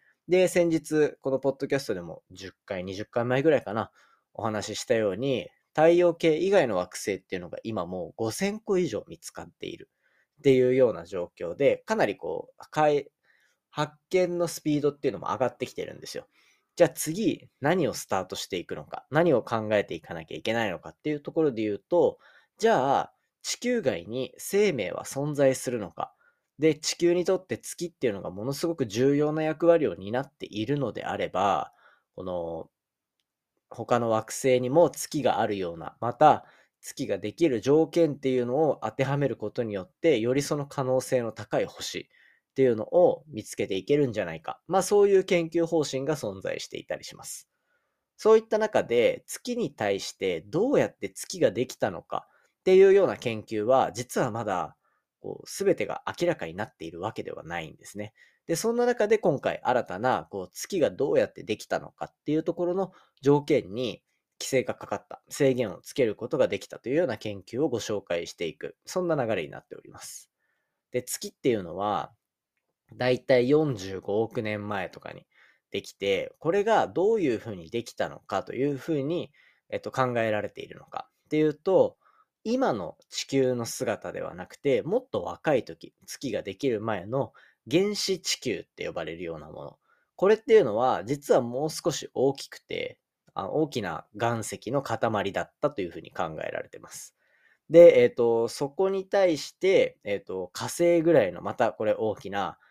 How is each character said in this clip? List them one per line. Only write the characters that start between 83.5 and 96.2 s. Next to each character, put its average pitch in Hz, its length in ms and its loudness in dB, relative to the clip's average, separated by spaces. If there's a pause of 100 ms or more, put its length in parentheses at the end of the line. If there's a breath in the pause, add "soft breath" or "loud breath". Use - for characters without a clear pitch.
の 120 120 -4
姿 107 460 -6
で - 100 -10
は - 120 -10
な - 140 -12
く - 80 -20
て、 131 260 2
も 175 160 -2
っ 269 120 -4
と 95 120 -4
若 87 320 -2
い 120 100 2
時、 - 300 -18 (140)
月 - 240 -10
が 101 100 -4
で 98 140 -10
き - 120 -4
る 110 140 0
前 107 240 -4
の 120 260 -4 (380 soft breath)
原 196 240 0
始 190 260 -4
地 - 180 -4
球 98 240 -6
っ - 20 -20 (120)
て 87 120 -8
呼 82 60 -8
ば 85 120 -8
れ 80 100 -8
る 87 80 -12
よ 82 120 -8
う 78 40 -14
な 76 120 -18
も 69 120 -14
の。 - 140 -16 (380)
こ - 120 2
れ 214 80 6
っ - 40 2
て 233 140 2
い 220 60 10
う 175 60 6
の 104 100 0
は、 110 300 2
実 143 300 0
は 143 60 6
も 123 260 -4
う - 20 -6
少 160 220 -4
し - 240 -8
大 135 180 2
き - 160 -16
く - 80 -20
て、 - 400 -8 (360)
あ、 95 160 -6
大 151 200 0
き 127 120 -4
な 87 240 -8 (140)
岩 117 200 0
石 104 320 -10
の 139 100 0
塊 107 500 -2
だ 90 120 -4
っ - 180 -14
た 143 100 0
と 107 100 -6
い 90 60 -4
う 82 40 -12
ふ 85 60 -16
う 80 40 -12
に - 100 -20
考 80 340 -6